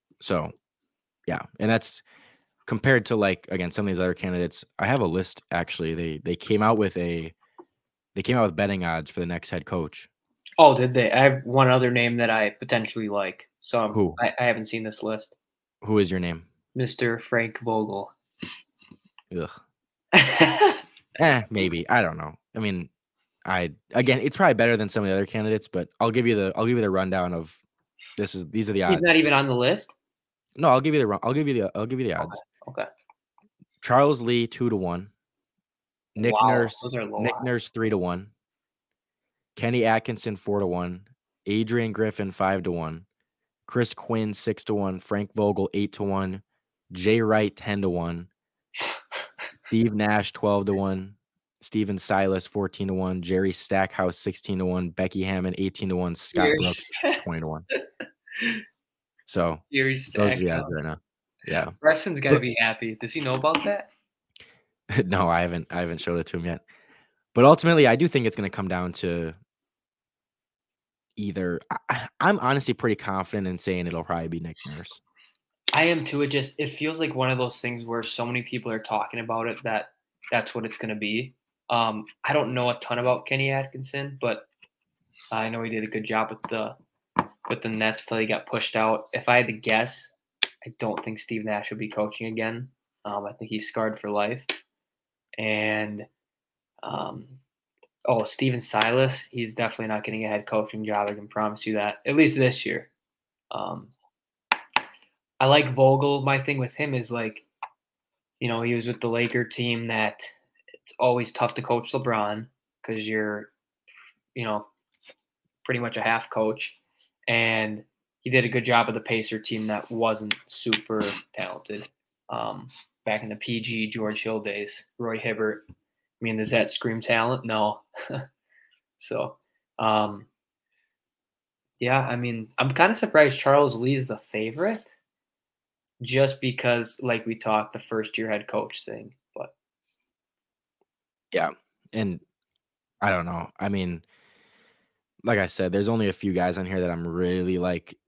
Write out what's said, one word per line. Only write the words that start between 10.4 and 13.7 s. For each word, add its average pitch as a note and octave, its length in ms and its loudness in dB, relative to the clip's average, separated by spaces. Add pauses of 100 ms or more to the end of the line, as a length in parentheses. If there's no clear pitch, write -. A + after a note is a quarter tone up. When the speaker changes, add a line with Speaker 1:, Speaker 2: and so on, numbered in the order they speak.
Speaker 2:
Oh, D3 180 10
did B2+ 160 2
they? B2 200 4
I B2+ 100 6
have C3+ 220 6
one B2+ 260 4
other B2+ 220 4
name A#2+ 240 2
that A#2 140 2
I A2 200 2
potentially A2 580 -4
like. G2 400 -6 (120)
So - 180 -2